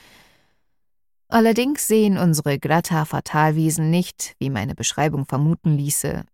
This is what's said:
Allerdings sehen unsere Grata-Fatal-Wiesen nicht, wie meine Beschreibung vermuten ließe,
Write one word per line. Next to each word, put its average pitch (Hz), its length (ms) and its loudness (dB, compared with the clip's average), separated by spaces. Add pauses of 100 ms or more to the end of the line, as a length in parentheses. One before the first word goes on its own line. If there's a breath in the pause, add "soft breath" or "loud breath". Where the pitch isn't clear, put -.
(1300 soft breath)
Allerdings 233 600 2
sehen 214 300 4
unsere 151 420 0
Grata-Fatal-Wiesen 156 1300 0
nicht, - 500 -2
wie 135 100 -4
meine 131 260 -6
Beschreibung 143 500 -2
vermuten 151 520 0
ließe, 143 560 -4